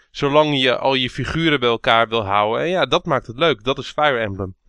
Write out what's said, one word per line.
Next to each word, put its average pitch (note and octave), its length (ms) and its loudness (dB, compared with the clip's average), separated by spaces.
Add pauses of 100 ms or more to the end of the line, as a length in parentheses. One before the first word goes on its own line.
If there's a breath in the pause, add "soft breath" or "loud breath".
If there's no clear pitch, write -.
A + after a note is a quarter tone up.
(120)
zolang D3 500 2
je B2+ 160 2
al C3+ 160 0
je B2+ 160 0
figuren D3+ 500 -2
bij A#2+ 100 2
elkaar A2+ 400 2
wil A2+ 160 -2
houden. G#2 380 0
En D#3+ 60 -2
ja, F3 160 0
dat D#3 200 0
maakt C#3 220 -2
het A2+ 100 -14
leuk. C#3 260 0
Dat C3+ 140 -2
is C3 140 -10
Fire D3 280 2
Emblem. G2 360 -6 (120)